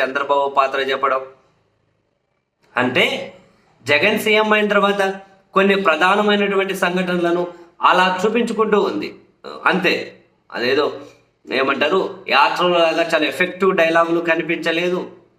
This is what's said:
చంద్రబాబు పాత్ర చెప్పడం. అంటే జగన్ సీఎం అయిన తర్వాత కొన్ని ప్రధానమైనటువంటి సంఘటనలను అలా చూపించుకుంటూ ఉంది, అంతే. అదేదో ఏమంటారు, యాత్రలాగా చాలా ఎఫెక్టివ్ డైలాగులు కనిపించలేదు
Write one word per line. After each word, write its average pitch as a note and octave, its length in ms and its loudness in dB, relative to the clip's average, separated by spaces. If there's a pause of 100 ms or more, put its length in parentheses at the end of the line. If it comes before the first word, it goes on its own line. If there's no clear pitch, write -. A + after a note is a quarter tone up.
చంద్రబాబు C#3 460 0
పాత్ర C3+ 300 0
చెప్పడం. C3+ 420 0 (1600)
అంటే B2+ 600 0 (460)
జగన్ E3+ 360 2
సీఎం G#3+ 340 2
అయిన G#3 140 2
తర్వాత G3 540 0 (320)
కొన్ని G3 220 4
ప్రధానమైనటువంటి G3 1000 2
సంఘటనలను F3 720 -2 (340)
అలా F#3 440 2
చూపించుకుంటూ G#3+ 560 0
ఉంది, A2 380 -6 (460)
అంతే. F3 580 -2 (280)
అదేదో B2 500 -2 (500)
ఏమంటారు, D3 800 -2
యాత్రలాగా E3 840 2
చాలా D3+ 120 2
ఎఫెక్టివ్ F3+ 480 0
డైలాగులు E3 460 2
కనిపించలేదు E3 920 -2 (280)